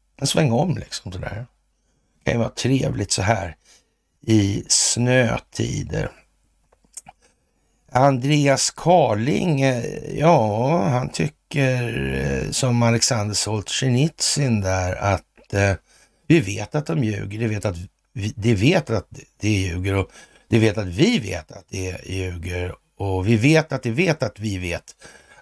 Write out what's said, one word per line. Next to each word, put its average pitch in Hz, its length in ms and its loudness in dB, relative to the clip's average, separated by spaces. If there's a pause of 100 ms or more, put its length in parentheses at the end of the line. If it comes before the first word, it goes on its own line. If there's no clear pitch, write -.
(160)
En 139 100 -6
sväng 151 260 2
om 143 260 0
liksom - 340 -12
sådär. 107 340 -10 (720)
Det - 60 -20
kan - 100 0
ju 117 40 0
vara 113 120 -2
trevligt 127 640 -2
så 110 100 -2
här 92 340 -2 (640)
i 107 480 2
snötider. - 1400 0 (1800)
Andreas 139 800 4
Carling, 143 920 2
eh, - 560 -2
ja, 143 680 2
han - 200 0
tycker, 135 1040 -2
eh, 135 360 -2
som 120 320 0
Alexander 113 520 0
Solzhenitsyn 123 1300 0
där, 95 360 -2
att, - 580 -4
eh, 98 200 4 (520)
vi 160 140 6
vet 104 340 -6
att 151 120 -4
de 160 180 0
ljuger. 104 340 -4
Det 113 100 -2
vet 107 160 -4
att 95 120 -2 (360)
vi, 107 240 -4
det 110 180 2
vet 151 360 2
att 107 180 -4 (320)
det 101 80 -2
ljuger, 95 460 -2
och 95 160 -2 (380)
det 120 100 4
vet 110 200 4
att 101 80 -4
vi 151 320 2
vet 92 340 -8
att 95 160 -20
det 92 380 -8
ljuger, 90 680 -6 (220)
och 95 320 -2
vi 117 80 4
vet 147 360 2
att 131 100 -6
det 120 80 -4
vet 127 320 0
att 104 180 -6
vi 101 180 -4
vet 85 380 -8 (460)